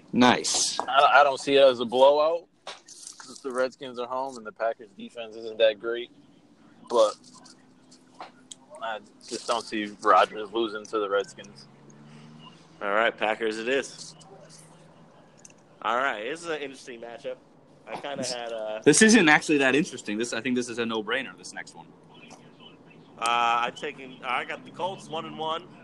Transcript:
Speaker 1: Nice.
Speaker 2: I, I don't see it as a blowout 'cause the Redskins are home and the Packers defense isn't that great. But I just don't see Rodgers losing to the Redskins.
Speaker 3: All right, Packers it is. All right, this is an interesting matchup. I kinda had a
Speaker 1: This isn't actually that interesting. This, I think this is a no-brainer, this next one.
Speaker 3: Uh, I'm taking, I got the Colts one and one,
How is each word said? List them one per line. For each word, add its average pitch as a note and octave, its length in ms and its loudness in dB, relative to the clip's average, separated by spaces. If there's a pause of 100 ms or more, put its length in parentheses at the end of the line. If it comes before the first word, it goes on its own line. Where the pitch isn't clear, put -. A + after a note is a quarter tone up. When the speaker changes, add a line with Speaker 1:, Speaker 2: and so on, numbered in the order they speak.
(120)
Speaker 1:
Nice. A2+ 680 2
Speaker 2:
I, C3 420 6
I - 20 10
don't C3+ 160 2
see C#3 160 0
it C#3 80 10
as B2+ 160 6
a B2 60 -2
blowout D3 600 4 (200)
'cause - 760 -20
the C3+ 100 -10
Redskins B2+ 480 -6
are A#2+ 80 -8
home C3 300 -6
and A2 80 -16
the G#2+ 60 -12
Packers A2+ 460 -6
defense A2+ 380 -14
isn't A2+ 240 -12
that A2 200 2
great. A#2 320 -8 (800)
But A2 260 2 (1700)
I A2 180 -8 (280)
just - 200 -10
don't A#2 160 -2
see G#2+ 220 -6 (160)
Rodgers G2+ 500 4
losing G#2+ 360 -4
to A2 120 -4
the G2+ 100 -2
Redskins. G2+ 580 -6 (1120)
Speaker 3:
All G2+ 120 -2
right, A2+ 220 2
Packers A2 420 -2
it A2+ 120 -6
is. - 460 -6 (1700)
All A2+ 160 0
right, B2+ 260 -2
this D3+ 180 -8
is E3+ 80 -12
an D3+ 120 -6
interesting C3 380 -14
matchup. A#2+ 360 -12 (520)
I A2+ 80 -12
kinda C3+ 300 -8
had A#2+ 260 -6
a A2 320 -8
Speaker 1:
This D3+ 180 8
isn't G#3+ 280 6
actually D3+ 300 4
that C3 160 4
interesting. A#2 420 -4
This, A#2+ 160 -4
I A2+ 80 -6
think B2 140 -2
this A#2+ 140 -2
is A2+ 100 -8
a A#2 60 -2
no-brainer, A2+ 520 -6
this F2+ 160 -18
next F2 220 -16
one. D#2+ 100 -20 (1300)
Speaker 3:
Uh, A#2 480 0
I'm C3 80 -8
taking, C3+ 480 -12
I C3 200 -4
got D3+ 220 -12
the C3 60 -20
Colts F3 360 -8
one D#3+ 180 -10
and D#3 120 -14
one, D#3+ 260 -6 (200)